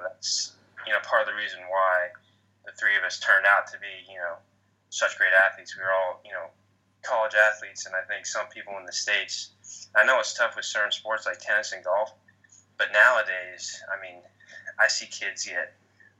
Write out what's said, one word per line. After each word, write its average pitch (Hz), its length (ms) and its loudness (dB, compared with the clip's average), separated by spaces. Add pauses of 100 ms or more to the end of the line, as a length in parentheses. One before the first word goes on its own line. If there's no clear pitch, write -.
that's, - 500 -6 (340)
you 107 60 -4
know, 101 80 4
part 113 220 2
of 104 60 -6
the 101 60 -6
reason 98 340 -8
why 92 400 2 (560)
the - 80 -18
three 104 240 0
of 98 80 -2
us - 160 -6
turned 98 260 4
out 98 220 6
to 98 100 -14
be, 95 320 -16
you 95 80 -16
know, 87 160 -6 (560)
such - 280 0
great 95 140 4
athletes. 95 440 4
We 98 80 -14
were 95 80 2
all, 92 320 0
you 101 80 -18
know, 85 180 -10 (520)
college 110 320 0
athletes, 107 520 2
and 95 80 -8
I 95 80 -2
think 101 240 -8
some 104 220 -6
people 101 300 -12
in 90 80 -14
the 90 60 -14
States, - 580 -4 (440)
I 107 100 8
know 127 140 4
it's - 160 -2
tough 117 220 0
with 104 80 -6
certain 104 260 -2
sports 107 360 -4
like 92 120 -4
tennis 107 340 -2
and 92 120 -10
golf, 101 280 0 (640)
but - 160 -2
nowadays, 104 880 2 (120)
I 98 100 -6
mean, 90 180 -16 (600)
I 110 80 6
see - 180 -4
kids - 400 -8
get, 87 280 -8 (460)